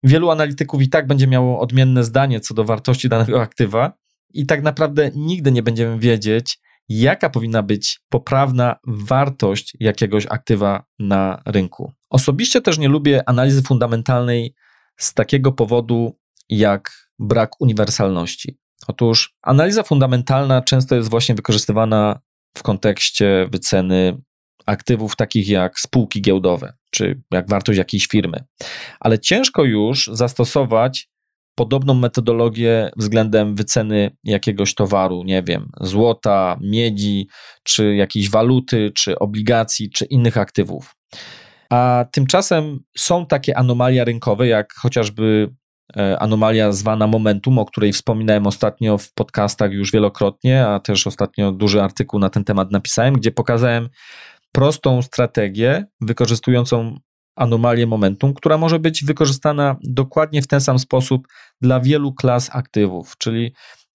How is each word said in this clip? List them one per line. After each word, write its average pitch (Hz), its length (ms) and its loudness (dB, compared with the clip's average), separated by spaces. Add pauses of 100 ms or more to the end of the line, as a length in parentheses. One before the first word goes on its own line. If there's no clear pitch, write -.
wielu 160 280 4
analityków 147 520 -2
i 131 60 2
tak 151 180 0
będzie 135 200 2
miało 127 340 2
odmienne 127 440 2
zdanie 123 360 0
co - 140 -10
do 110 100 0
wartości 117 440 0
danego 113 320 2
aktywa 113 520 -2 (420)
i 143 120 -4
tak 143 160 -2
naprawdę 147 520 0
nigdy 151 380 -2
nie 120 100 2
będziemy 117 360 -2
wiedzieć, 110 600 0 (300)
jaka 135 420 0
powinna 113 320 -2
być 104 460 -4
poprawna 127 680 0 (100)
wartość 117 920 -2
jakiegoś 104 460 0
aktywa 101 580 -2 (140)
na 98 480 -2
rynku. 98 460 -4 (180)
Osobiście 151 500 2
też 185 180 0
nie 147 100 0
lubię 143 400 2
analizy 131 340 2
fundamentalnej 120 920 -2 (420)
z - 180 -4
takiego 135 380 2
powodu 117 640 -2 (300)
jak 104 720 -2
brak 113 420 -2
uniwersalności. 101 1000 -2 (280)
Otóż - 560 -2
analiza 175 400 2
fundamentalna 131 800 2
często 131 320 0
jest 113 160 0
właśnie 117 240 2
wykorzystywana 107 880 0 (360)
w - 60 -18
kontekście 98 880 0
wyceny 92 680 0 (480)
aktywów 107 500 -2
takich 107 320 -2
jak 92 300 0
spółki - 440 -2
giełdowe, 95 500 0 (180)
czy 95 400 -4
jak 90 180 -2
wartość 101 300 0
jakiejś 92 280 -2
firmy. 92 380 -2 (560)
Ale 110 180 2
ciężko 202 460 0
już 113 480 0
zastosować 123 960 0 (500)
podobną 135 360 0
metodologię 117 1040 0
względem 107 580 2
wyceny 104 720 -2
jakiegoś 101 500 -2
towaru, 92 500 0
nie 95 180 0
wiem, 87 280 -6 (100)
złota, 98 800 0
miedzi, 101 680 -2 (340)
czy 104 320 0
jakiejś 101 360 0
waluty, 117 640 2
czy - 240 -4
obligacji, 107 720 -2
czy - 140 -6
innych 120 320 0
aktywów. 98 580 -4 (760)
A 123 420 2
tymczasem 151 640 0 (180)
są 175 300 -2
takie 139 320 -2
anomalia 123 460 2
rynkowe, 117 420 0
jak 110 280 0
chociażby, 110 800 0 (420)
e, 98 220 0
anomalia 110 540 2
zwana 107 340 0
momentum, 110 520 2
o 107 60 0
której 104 280 -2
wspominałem 107 540 0
ostatnio 107 520 -2
w - 160 -12
podcastach 104 580 -2
już 98 200 -4
wielokrotnie, 110 720 2
a 101 140 -2
też - 260 -4
ostatnio 101 460 -4
duży 101 300 2
artykuł - 380 -4
na 95 100 0
ten 104 140 -2
temat 98 260 -2
napisałem, 117 440 0
gdzie 113 160 2
pokazałem 117 580 0 (640)
prostą 135 500 2
strategię 120 840 -2 (140)
wykorzystującą 117 960 0 (380)
anomalię 117 500 2
momentum, 110 480 0
która 160 240 2
może 165 200 2
być 160 260 -2
wykorzystana 143 800 0
dokładnie 139 600 -2
w 139 40 -4
ten 139 140 2
sam 131 180 2
sposób 131 500 0 (320)
dla 127 200 4
wielu 139 340 2
klas 123 380 0
aktywów, 101 640 -4
czyli 117 360 -4 (400)